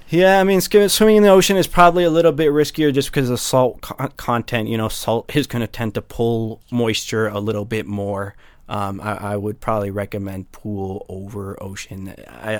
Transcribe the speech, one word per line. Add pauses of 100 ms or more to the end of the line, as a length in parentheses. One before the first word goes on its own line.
Yeah,
I
mean,
skim-,
swimming
in
the
ocean
is
probably
a
little
bit
riskier
just
because
of
salt
co-,
content.
You
know,
salt
is
gonna
tend
to
pull
moisture
a
little
bit
more. (340)
Um,
I,
I
would
probably
recommend
pool
over
ocean. (120)
I,